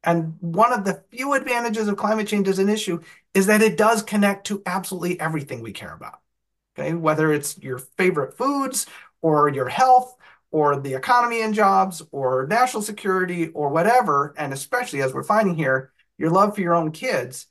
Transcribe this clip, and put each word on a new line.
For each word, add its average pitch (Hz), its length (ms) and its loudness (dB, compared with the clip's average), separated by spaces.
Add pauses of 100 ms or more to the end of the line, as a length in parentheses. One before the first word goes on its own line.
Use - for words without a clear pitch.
And 165 360 0
one 196 340 2
of 202 120 -2
the - 260 -4
few 269 220 -4
advantages 240 540 -2
of 202 100 -2
climate 214 300 -2
change 202 200 0
as 190 120 0
an 196 100 2
issue 196 320 -2 (320)
is 196 140 4
that 214 140 4
it 214 160 4
does 214 240 4
connect 202 460 0
to 202 180 -6
absolutely 180 540 -6
everything 147 420 -6
we 110 120 -14
care 80 200 -16
about, - 280 -20 (560)
okay? 151 160 -4
Whether 156 400 2
it's 147 240 -4
your 127 200 -10
favorite - 600 -2
foods 269 480 -2 (360)
or 147 280 4
your 131 180 -2
health 254 480 4 (340)
or 147 300 2
the 135 140 -6
economy 240 480 0
and 220 120 -2
jobs 190 480 2 (100)
or 131 360 -2
national 233 360 0
security 185 680 -2
or 147 200 -4
whatever, 160 680 2
and 139 160 -6
especially 143 480 -6
as 131 120 -2
we're 135 100 -8
finding 208 320 2
here, 131 360 -2 (260)
your 156 120 0
love 202 260 4
for 208 60 -6
your 170 140 2
own 160 160 0
kids 160 600 -6